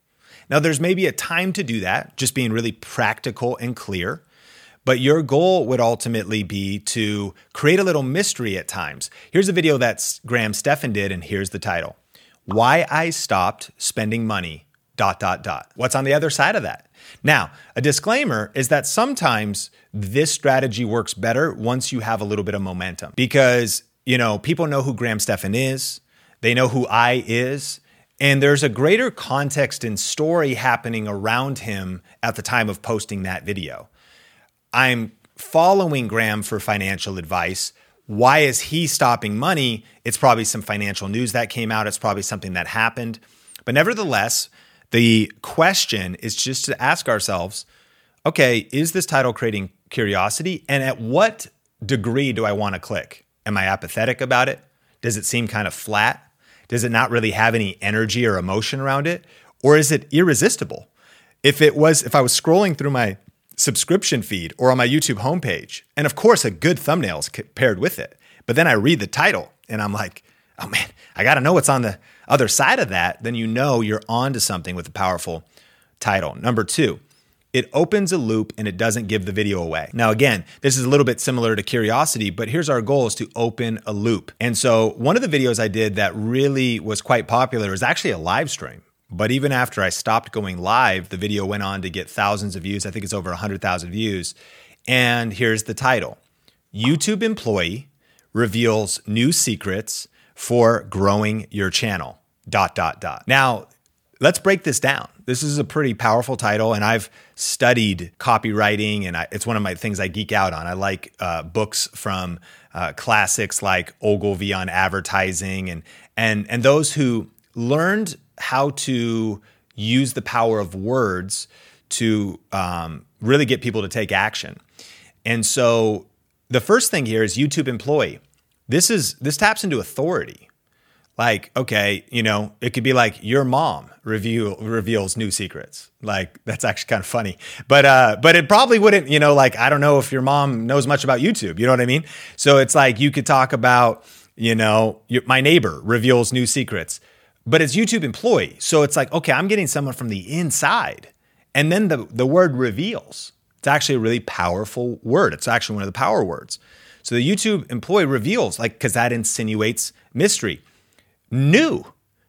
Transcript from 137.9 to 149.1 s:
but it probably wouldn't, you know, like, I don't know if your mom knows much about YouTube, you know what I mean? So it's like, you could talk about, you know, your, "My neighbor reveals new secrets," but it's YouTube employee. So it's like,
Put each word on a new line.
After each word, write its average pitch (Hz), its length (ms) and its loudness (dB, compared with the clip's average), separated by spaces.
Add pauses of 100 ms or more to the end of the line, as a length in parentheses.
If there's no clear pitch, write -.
but 165 160 8
it 165 100 4
probably 233 320 6
wouldn't, 202 300 4
you 147 100 4
know, 147 140 6
like, 135 240 6
I 120 140 2
don't 143 100 2
know 143 180 6
if 135 140 -2
your 135 80 -2
mom 135 460 0
knows 135 200 0
much 143 160 0
about 131 180 2
YouTube, 117 380 -2
you 110 60 0
know 127 80 6
what 123 80 4
I 123 60 2
mean? 143 180 2 (320)
So 139 220 6
it's 131 160 4
like, 131 260 6
you 143 100 4
could 135 140 -2
talk 131 300 4
about, 123 500 4 (320)
you 113 180 0
know, 110 540 2
your, 123 160 0
"My 131 160 4
neighbor 131 420 4
reveals 117 480 4
new 127 140 0
secrets," 107 560 -4 (460)
but 156 160 4
it's 135 120 0
YouTube 220 300 0
employee. 139 540 0
So 156 240 2
it's 143 120 0
like, 139 160 0